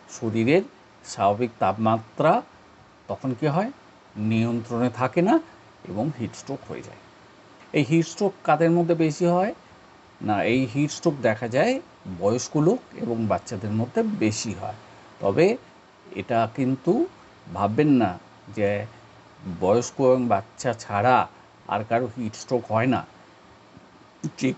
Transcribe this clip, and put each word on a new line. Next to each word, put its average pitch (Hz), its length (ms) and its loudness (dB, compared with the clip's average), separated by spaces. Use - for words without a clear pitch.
শরীরের 113 520 0
স্বাভাবিক 110 540 0
তাপমাত্রা 113 840 0
তখন 120 320 -4
কী 156 60 0
হয়, 180 240 0
নিয়ন্ত্রণে 117 720 0
থাকে - 320 0
না 262 180 4
এবং - 340 -4
heat 110 160 -6
stroke 135 240 -12
হয়ে 62 140 -12
যায়। - 200 -18
এই 151 120 4
heat 160 220 2
stroke 196 260 -2
কাদের 165 260 4
মধ্যে 170 240 4
বেশি 165 320 0
হয়? 180 280 2
না, 104 220 0
এই 127 300 2
heat 143 160 0
stroke - 320 -2
দেখা 113 260 0
যায় 202 320 0
বয়স্ক 113 360 0
লোক 165 240 4
এবং 113 300 -4
বাচ্চাদের 101 440 -4
মধ্যে 123 320 -2
বেশি 117 580 -2
হয়। 101 180 -10
তবে 160 360 2
এটা 113 420 -2
কিন্তু 147 500 0
ভাববেন 107 340 2
না 113 300 4
যে 104 300 -2
বয়স্ক 110 400 2
এবং 127 280 4
বাচ্চা 113 460 -4
ছাড়া 107 540 2
আর 107 200 -2
কারো 120 280 0
heat 113 180 -6
stroke 123 280 -4
হয় 113 140 2
না। 107 200 0
যে 131 200 0